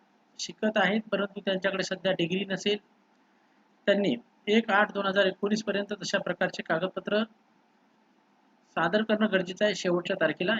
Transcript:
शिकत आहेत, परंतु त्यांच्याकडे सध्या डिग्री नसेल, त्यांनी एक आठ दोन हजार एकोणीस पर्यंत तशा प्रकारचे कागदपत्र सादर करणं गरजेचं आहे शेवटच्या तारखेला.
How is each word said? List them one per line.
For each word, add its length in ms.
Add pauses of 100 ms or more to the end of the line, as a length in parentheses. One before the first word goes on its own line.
(400)
शिकत 380
आहेत, 240 (100)
परंतु 280
त्यांच्याकडे 440
सध्या 280
डिग्री 340
नसेल, 320 (1080)
त्यांनी 300 (320)
एक 240
आठ 200
दोन 140
हजार 200
एकोणीस 380
पर्यंत 300
तशा 260
प्रकारचे 440
कागदपत्र 600 (1500)
सादर 340
करणं 280
गरजेचं 340
आहे 100
शेवटच्या 460
तारखेला. 380